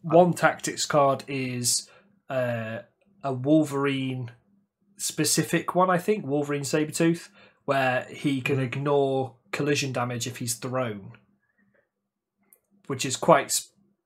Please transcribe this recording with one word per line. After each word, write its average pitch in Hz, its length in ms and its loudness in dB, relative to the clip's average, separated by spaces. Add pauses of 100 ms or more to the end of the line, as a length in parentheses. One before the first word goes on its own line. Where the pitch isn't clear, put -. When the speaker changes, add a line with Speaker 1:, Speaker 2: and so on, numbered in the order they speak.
Speaker 1:
one 170 300 6
tactics - 540 0
card 139 420 2
is, 127 600 -4 (400)
uh, 117 500 -2 (420)
a 139 120 -4
Wolverine 135 1000 0 (640)
specific - 800 -2
one, 180 140 4
I 180 80 2
think, 185 280 -2
Wolverine 143 380 -2
Sabretooth, 160 640 0 (380)
where 131 440 0
he 139 300 -2
can 127 160 0
Speaker 2:
Mm-hmm. 135 80 0
Speaker 1:
ignore 135 720 0 (160)
collision 139 400 -2
damage 123 340 -4
if 120 120 -8
he's 123 180 -4
thrown, 120 560 -6 (1800)
which 135 180 -4
is 127 120 -4
quite 151 300 4
s-, - 240 -6 (340)